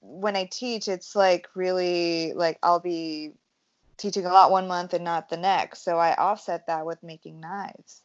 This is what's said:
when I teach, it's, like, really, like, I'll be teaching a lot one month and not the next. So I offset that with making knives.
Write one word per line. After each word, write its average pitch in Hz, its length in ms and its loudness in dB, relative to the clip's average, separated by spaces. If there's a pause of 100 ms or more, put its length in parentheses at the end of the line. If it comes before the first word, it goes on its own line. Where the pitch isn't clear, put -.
when 190 340 -6
I 190 100 -2
teach, 226 420 -8
it's, 185 280 -6
like, 185 380 4
really, 175 800 -2
like, 165 300 0
I'll 175 160 4
be 160 520 -6 (680)
teaching 196 280 -4
a 180 80 -2
lot 185 180 10
one 185 160 2
month 180 280 -4
and 170 80 -2
not 170 260 -4
the 165 80 -6
next. 175 460 -2
So 170 160 0
I 165 160 4
offset 180 520 -2
that 160 180 -4
with 165 180 -10
making 160 360 -18
knives. 185 640 -14